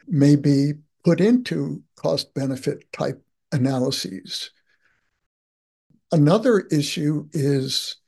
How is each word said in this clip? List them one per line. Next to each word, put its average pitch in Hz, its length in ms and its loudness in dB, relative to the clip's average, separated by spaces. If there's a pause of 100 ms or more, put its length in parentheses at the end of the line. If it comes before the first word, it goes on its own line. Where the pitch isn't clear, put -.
maybe 143 680 4 (320)
put 170 160 2
into 180 600 0 (140)
cost - 380 -4
benefit - 580 -6
type - 320 -8 (300)
analyses. 127 1000 -4 (1600)
Another 196 480 4 (120)
issue 151 600 -2
is 135 640 -4 (120)